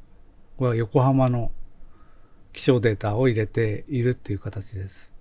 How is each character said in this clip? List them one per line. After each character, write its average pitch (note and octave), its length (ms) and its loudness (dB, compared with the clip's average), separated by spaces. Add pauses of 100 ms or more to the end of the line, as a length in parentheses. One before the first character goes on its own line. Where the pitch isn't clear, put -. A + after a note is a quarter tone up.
(580)
こ C3 80 0
れ B2 60 4
は A2+ 40 2
横 A#2 260 2
浜 C3 280 4
の B2 220 0 (1000)
気 - 120 -10
象 B2+ 160 4
デ G#2+ 160 2
ー - 20 -6
タ G#2 200 -2
を C3 100 4
入 A2+ 100 2
れ G#2+ 100 0
て G#2+ 400 -2
い C3 140 -2
る B2 100 2
っ - 40 2
て - 180 -8
い - 20 -4
う F#2 40 -4
形 - 320 -10
で G2 160 -8
す。 - 340 -18